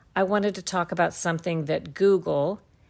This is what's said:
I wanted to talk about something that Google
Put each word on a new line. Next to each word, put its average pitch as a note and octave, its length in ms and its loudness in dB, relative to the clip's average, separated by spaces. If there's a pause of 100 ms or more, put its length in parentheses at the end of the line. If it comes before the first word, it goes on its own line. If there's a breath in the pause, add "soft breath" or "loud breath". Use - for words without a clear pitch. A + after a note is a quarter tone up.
(140 soft breath)
I F#3+ 80 2
wanted G3+ 320 2
to F#3 80 -10
talk F3+ 300 -4
about E3+ 200 0
something E3 520 -2
that D#3 300 -4
Google F3 680 2 (280 soft breath)